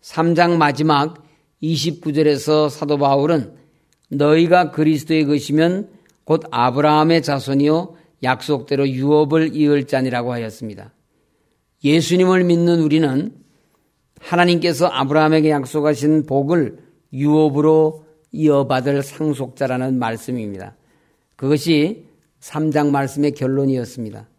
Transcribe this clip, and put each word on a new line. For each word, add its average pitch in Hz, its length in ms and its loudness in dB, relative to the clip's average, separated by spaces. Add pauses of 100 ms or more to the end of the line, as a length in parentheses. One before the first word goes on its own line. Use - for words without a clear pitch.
삼 165 340 -2
장 170 240 2
마지막 151 680 0 (360)
이십구 156 520 -4
절에서 151 560 2
사도 147 300 -4
바울은 139 560 0 (540)
"너희가 160 600 4
그리스도의 156 560 0
것이면 156 640 -2 (340)
곧 156 260 0
아브라함의 151 720 2
자손이요 143 720 -2 (280)
약속대로 139 680 -2
유업을 151 680 0
이을 147 320 2
자니라"고 127 460 -2
하였습니다. 110 600 -12 (920)
예수님을 180 600 2
믿는 170 360 2
우리는 156 540 0 (840)
하나님께서 170 680 0
아브라함에게 156 640 2
약속하신 147 760 0
복을 139 520 -2 (340)
유업으로 151 920 2 (280)
이어받을 139 680 0
상속자라는 131 960 -4
말씀입니다. 113 760 -8 (600)
그것이 151 680 0 (320)
삼 156 320 -4
장 147 200 0
말씀의 139 420 -2
결론이었습니다. 127 960 -4 (100)